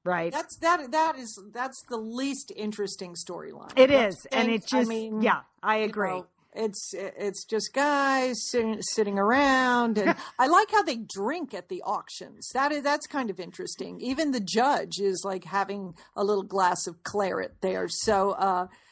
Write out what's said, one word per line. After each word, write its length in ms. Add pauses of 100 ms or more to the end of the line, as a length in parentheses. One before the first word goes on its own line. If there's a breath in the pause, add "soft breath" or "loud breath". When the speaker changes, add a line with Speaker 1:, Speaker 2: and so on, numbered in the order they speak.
Speaker 1:
right? 280
Speaker 2:
That's, 300
that, 300
that 260
is, 200 (140)
that's 380
the 80
least 580
interesting 580
storyline. 640
Speaker 1:
It 120
Speaker 2:
Don't 120
you 80
Speaker 1:
is, 240
and 160
Speaker 2:
think? 160
Speaker 1:
it 20
just, 80
Speaker 2:
I 140
mean, 340
Speaker 1:
yeah, 180 (220)
I 180
Speaker 2:
you 40
Speaker 1:
agree. 260
Speaker 2:
know, 160 (280)
it's, 400
it's 500
just 300
guys 600 (160)
sitting, 300
sitting 380
around, 800
and 180 (100)
Speaker 1:
<laughs> 120
Speaker 2:
I 80
like 240
how 120
they 140
drink 560
at 160
the 140
auctions. 720
That 180
is, 100
that's 240
kind 240
of 80
interesting. 600
Even 320
the 80
judge 580
is, 260
like, 200
having 500 (220 soft breath)
a 80
little 180
glass 440
of 180
claret 560
there. 280
So, 440
uh, 340 (260 soft breath)